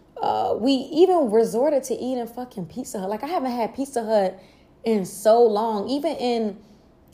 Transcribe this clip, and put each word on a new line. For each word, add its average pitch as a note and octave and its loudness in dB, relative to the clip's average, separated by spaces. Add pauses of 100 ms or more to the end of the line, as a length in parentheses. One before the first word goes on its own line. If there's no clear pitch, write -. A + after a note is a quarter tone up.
(200)
Uh, - -2
we A#3 2
even D#4 2
resorted A3+ 2
to A#3 -6
eating B3 -6
fucking A3+ -12
Pizza A3 -10
Hut. F#3+ -6
Like, G#3+ -6
I C#4+ -6
haven't C#4 -4
had A#3 -4
Pizza B3+ -4
Hut G3+ 0 (400)
in G#3+ 0
so A3 4
long. G#3+ 2
Even C#4+ -2
in A3+ -2 (560)